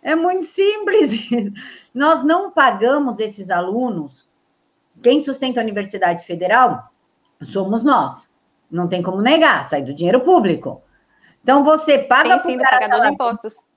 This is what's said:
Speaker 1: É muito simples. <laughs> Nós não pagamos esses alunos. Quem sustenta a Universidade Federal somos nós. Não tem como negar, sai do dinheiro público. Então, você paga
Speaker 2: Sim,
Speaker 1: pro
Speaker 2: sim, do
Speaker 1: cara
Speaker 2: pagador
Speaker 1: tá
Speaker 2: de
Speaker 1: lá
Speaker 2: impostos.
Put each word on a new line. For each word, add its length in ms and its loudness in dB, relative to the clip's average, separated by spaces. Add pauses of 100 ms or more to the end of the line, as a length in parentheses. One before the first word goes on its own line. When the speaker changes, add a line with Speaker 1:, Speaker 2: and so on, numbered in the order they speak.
Speaker 1:
É 120 -2
muito 320 -2
simples. 800 0 (260)
<laughs> 400 -20
Nós 300 2
não 260 0
pagamos 720 0
esses 300 -8
alunos. 760 -4 (760)
Quem 200 4
sustenta 380 -6
a 20 -4
Universidade 640 -4
Federal 680 0 (520)
somos 420 -4
nós. 480 -2 (380)
Não 180 -4
tem 140 -4
como 180 -4
negar, 440 2
sai 180 -4
do 120 -10
dinheiro 260 0
público. 600 0 (600)
Então, 200 4
você 360 2
paga 400 2
Speaker 2:
Sim, 0 -
Speaker 1:
pro 120 -4
Speaker 2:
sim, 60 -4
do 60 -4
Speaker 1:
cara 160 2
Speaker 2:
pagador 120 -2
Speaker 1:
tá 60 2
Speaker 2:
de 100 2
Speaker 1:
lá 60 0
Speaker 2:
impostos. 640 -8